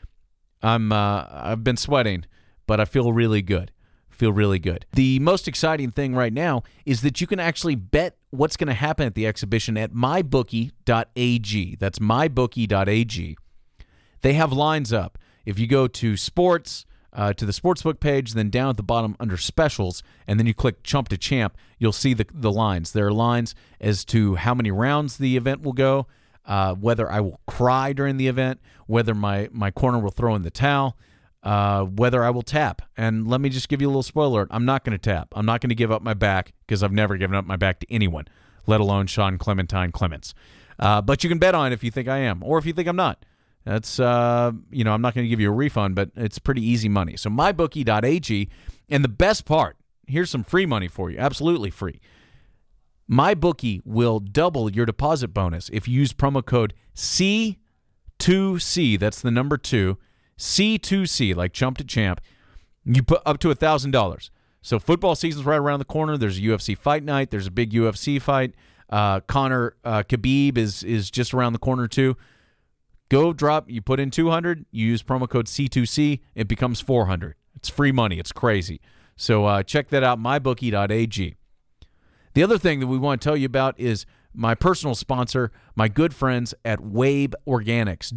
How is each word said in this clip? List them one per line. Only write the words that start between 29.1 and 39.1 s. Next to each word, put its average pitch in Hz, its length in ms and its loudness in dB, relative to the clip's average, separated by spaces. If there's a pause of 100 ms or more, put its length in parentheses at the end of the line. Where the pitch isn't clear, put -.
my, 104 380 0
my 101 200 -2
corner 123 280 2
will 101 120 0
throw 113 240 0
in 101 60 -2
the 82 100 -6
towel, 139 460 0 (440)
uh, 101 420 0
whether 120 380 2
I 120 100 2
will 123 100 -2
tap. 147 400 -2 (160)
And 113 320 0
let 127 100 2
me 139 80 0
just 131 220 -4
give 139 100 0
you 143 80 0
a 139 40 0
little 135 120 0
spoiler 135 380 0
alert. 95 100 -2
I'm 120 140 -2
not 135 180 0
gonna 110 140 -2
tap. 87 380 -2
I'm 107 100 -2
not 117 160 0
gonna 120 140 -2
give 110 160 0
up 110 100 0
my 110 140 -4
back 95 360 0 (160)
'cause 101 160 0
I've 101 80 2
never 101 240 2
given 95 220 0
up 95 80 -2
my 92 100 -4
back 92 260 0
to - 80 -10
anyone, 90 360 0 (400)
let 107 160 4
alone 98 260 2
Sean 95 300 0